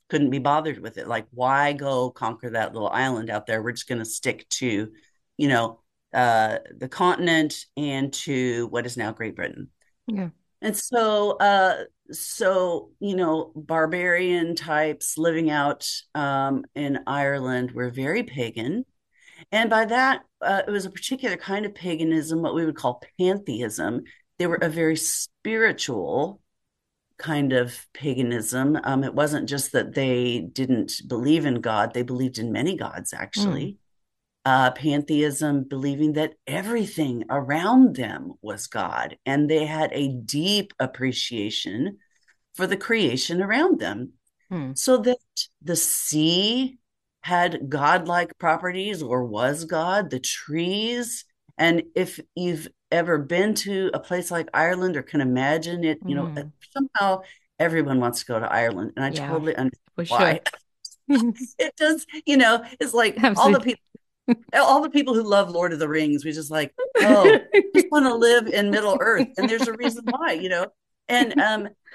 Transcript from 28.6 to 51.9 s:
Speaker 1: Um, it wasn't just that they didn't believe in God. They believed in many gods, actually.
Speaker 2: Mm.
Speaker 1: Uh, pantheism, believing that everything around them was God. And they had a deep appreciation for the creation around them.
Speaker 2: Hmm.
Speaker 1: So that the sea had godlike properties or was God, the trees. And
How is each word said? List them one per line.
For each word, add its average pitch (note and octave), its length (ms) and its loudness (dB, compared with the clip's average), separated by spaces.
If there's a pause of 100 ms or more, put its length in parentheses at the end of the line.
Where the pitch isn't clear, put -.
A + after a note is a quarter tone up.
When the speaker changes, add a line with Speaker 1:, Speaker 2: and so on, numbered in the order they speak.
Speaker 1:
Um, C3+ 200 0
it C3 100 -6
wasn't D3 360 -2
just C3+ 240 -6
that C3+ 200 -2
they B2 460 0
didn't A#2 540 -2 (140)
believe C#3+ 380 2
in A#2+ 160 -2
God. A2+ 320 0
They B2 100 -2
believed B2+ 360 -4
in A2+ 120 -4
many D3 260 -2
gods, - 360 -10
actually. G3 520 -4
Speaker 2:
Mm. G3 120 -10 (680)
Speaker 1:
Uh, C3 260 4
pantheism, C#3+ 920 0
believing C#3+ 480 -2
that D3+ 220 -2 (120)
everything D#3+ 800 -4
around D#3+ 680 4
them F2+ 440 -8
was G#2 260 -10
God. E2+ 580 -4
And C#3+ 240 2
they D#3 160 2
had D#3 260 -2
a C#3 160 -2
deep E3 720 -2
appreciation B2 1200 -4 (580)
for F3+ 100 -4
the F#3+ 120 0
creation F3 640 0
around C4+ 400 2
them. G#2 320 -8 (360)
Speaker 2:
Hmm. C#3+ 240 -6
Speaker 1:
So B3+ 260 4
that B3 180 2 (440)
the E3 140 -4
sea F#3+ 1040 0 (460)
had F3 460 0
godlike E3+ 680 0
properties F3+ 640 -2
or B2 220 -2
was B2+ 400 -2
God, E3+ 460 0
the B2+ 100 -4
trees. G#3+ 1040 -4 (320)
And E3 260 2 (100)